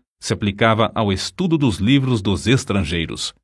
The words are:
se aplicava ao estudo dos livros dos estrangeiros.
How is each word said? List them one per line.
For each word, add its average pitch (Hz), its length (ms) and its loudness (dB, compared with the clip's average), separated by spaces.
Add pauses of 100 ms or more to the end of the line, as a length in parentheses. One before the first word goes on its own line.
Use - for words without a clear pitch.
(200)
se - 120 -4
aplicava 107 600 0
ao 101 200 0
estudo 165 440 -2
dos 131 200 2
livros 127 440 2
dos 98 280 -2
estrangeiros. 87 840 -2 (120)